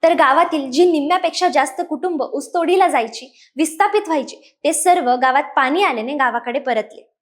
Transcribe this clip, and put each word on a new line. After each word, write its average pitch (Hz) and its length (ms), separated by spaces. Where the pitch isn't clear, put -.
तर 339 100
गावातील 294 580
जी 311 140
निम्म्यापेक्षा 330 640
जास्त 269 400
कुटुंब 302 340
ऊसतोडीला 349 640
जायची, 254 460
विस्थापित 403 500
व्हायची, 302 280
ते 302 100
सर्व 311 480
गावात 262 340
पाणी 294 280
आल्याने 254 320
गावाकडे 247 440
परतले. 220 500